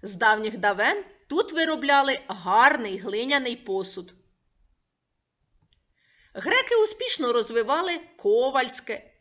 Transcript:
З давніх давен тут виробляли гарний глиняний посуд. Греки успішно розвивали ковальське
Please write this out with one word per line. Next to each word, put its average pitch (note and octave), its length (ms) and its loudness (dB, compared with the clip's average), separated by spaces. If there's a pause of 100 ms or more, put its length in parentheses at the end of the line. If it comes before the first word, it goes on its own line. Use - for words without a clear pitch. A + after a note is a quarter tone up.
З G3 140 -10
давніх A3 420 0
давен G#3+ 480 0 (220)
тут E4 260 -2
виробляли C#4+ 720 2
гарний G#3+ 720 2
глиняний A#3+ 580 -2
посуд. F#3+ 600 -8 (2250)
Греки B4 420 0
успішно G#4+ 580 0
розвивали A#3+ 680 0 (180)
ковальське B3 1040 -2